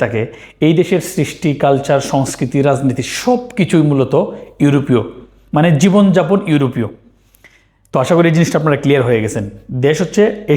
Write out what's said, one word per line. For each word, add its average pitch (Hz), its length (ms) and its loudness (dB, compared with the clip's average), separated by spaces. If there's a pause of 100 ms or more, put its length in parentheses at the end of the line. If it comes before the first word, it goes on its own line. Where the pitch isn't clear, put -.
থাকে, 117 180 -2 (460)
এই 160 120 4
দেশের 180 220 0 (120)
সৃষ্টি, - 380 -4 (140)
কালচার, 139 360 0 (120)
সংস্কৃতি, 135 500 -2
রাজনীতি 135 400 0 (200)
সব 247 180 0 (180)
কিছুই 165 320 2
মূলত 135 240 0 (500)
ইউরোপীয়, 139 380 2 (540)
মানে 156 120 2 (140)
জীবনযাপন 190 560 4 (120)
ইউরোপীয়। 123 380 0 (1040)
তো - 100 0
আশা 175 140 0
করি 170 120 4
এই 160 80 2
জিনিসটা 170 240 2
আপনারা 151 240 0
ক্লিয়ার 135 240 2
হয়ে 117 160 2
গেছেন। 110 200 -6 (420)
দেশ 151 160 2
হচ্ছে 202 200 0 (340)